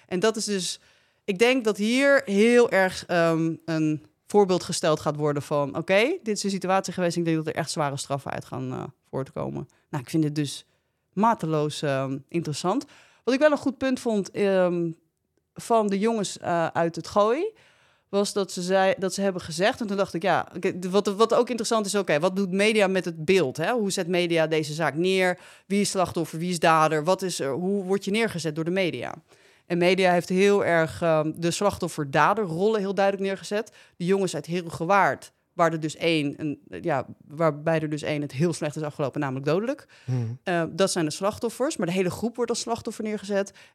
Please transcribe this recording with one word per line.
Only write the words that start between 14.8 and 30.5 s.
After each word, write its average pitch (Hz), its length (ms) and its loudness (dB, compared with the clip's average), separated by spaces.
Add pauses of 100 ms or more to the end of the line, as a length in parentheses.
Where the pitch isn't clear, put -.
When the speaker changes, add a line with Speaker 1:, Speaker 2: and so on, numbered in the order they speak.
Speaker 1:
van 226 320 2
de 202 120 0
jongens, 214 400 -2
eh, 170 280 -2
uit 170 300 -2
het 165 120 -10
Gooi, 254 440 0 (560)
was 202 240 0
dat 196 200 -2
ze 185 100 -8
zei-, 190 360 4
dat 185 160 -2
ze 196 60 -4
hebben 190 220 -2
gezegd, 185 380 -2
en 240 60 -4
toen 196 100 -4
dacht 190 180 -2
ik: 170 80 -4
"Ja, 165 340 2
oké, 180 220 -4
de-, 185 120 -6
wat, 202 160 2
wat 214 280 2
ook 247 140 2
interessant 220 380 -2
is, 190 80 -6
oké, 185 260 2
wat 185 160 0
doet 190 160 -2
media 208 340 4
met 190 180 0
het 165 200 -8
beeld, 156 320 2
hè? 170 160 -2
Hoe 214 180 0
zet 180 180 -4
media 170 380 2
deze 156 260 0
zaak 147 220 0
neer? 180 440 2 (280)
Wie 202 140 0
is 196 100 0
slachtoffer? 165 480 -2
Wie 175 120 -4
is 175 80 -2
dader? 156 460 4
Wat 185 180 0
is 180 180 -6
er, 139 120 -2
hoe 190 320 -2
word 196 200 -2
je 196 60 -4
neergezet 175 440 -2
door 160 100 -4
de 165 60 -4
media?" 160 440 -2 (520)
En 175 120 -2
media 180 340 4
heeft 175 160 2
heel 196 360 4